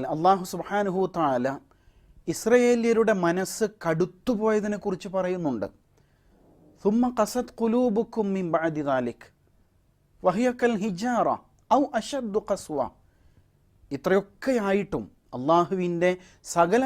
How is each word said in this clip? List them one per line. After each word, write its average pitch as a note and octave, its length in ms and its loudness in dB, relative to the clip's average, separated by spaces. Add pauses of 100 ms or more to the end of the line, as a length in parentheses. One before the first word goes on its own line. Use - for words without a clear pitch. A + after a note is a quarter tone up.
അല്ലാഹു F3 380 2
സുബ്ഹാനഹു F#3+ 560 -4
വ F#3 100 -2
തആല C3+ 360 0 (800)
ഇസ്രയേല്യരുടെ A3+ 880 2
മനസ്സ് F#3 480 0 (140)
കടുത്തുപോയതിനെക്കുറിച്ച് G3+ 1300 -2
പറയുന്നുണ്ട്. F3 560 -2 (1200)
"സുമ്മ A#3 280 2
ഖസത് B3 420 -2
ഖുലൂബുക്കും A3+ 760 0
മിൻ F#3+ 220 -2
ബഅദി D#3+ 300 -4
ദാലിക് C3 440 -4 (1000)
വഹിയ G3+ 300 2
കൽ A#3+ 240 0
ഹിജാറ G3+ 500 -2 (440)
ഔ B3 80 6 (140)
അശദ്ദു A3+ 500 -4
ഖസ്വ." D#3+ 340 -6 (1120)
ഇത്രയൊക്കെയായിട്ടും G3 1120 0 (280)
അള്ളാഹുവിൻ്റെ F3 800 2 (340)
സകല F3 400 2